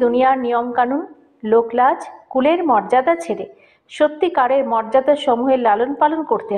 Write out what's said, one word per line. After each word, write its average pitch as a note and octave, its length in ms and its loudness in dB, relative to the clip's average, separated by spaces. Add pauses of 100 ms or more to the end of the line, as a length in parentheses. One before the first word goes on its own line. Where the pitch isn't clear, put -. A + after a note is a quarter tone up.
দুনিয়ার B3+ 420 2
নিয়মকানুন, B3 580 -2 (400)
লোকলাজ, A#3 560 2 (300)
কুলের D4 300 2 (100)
মর্যাদা B3+ 540 2
ছেড়ে G3 220 -8 (460)
সত্যিকারের D4 800 0
মর্যাদা C4 440 2 (100)
সমূহের B3+ 420 2
লালন A3+ 240 0 (100)
পালন D#4 200 0 (100)
করতে G#3 260 -4